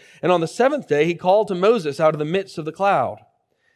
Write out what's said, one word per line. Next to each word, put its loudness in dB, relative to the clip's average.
And 0
on 2
the -4
seventh 0
day 2
he -2
called 0
to -4
Moses 0
out 2
of -8
the -4
midst -6
of -8
the -8
cloud. -2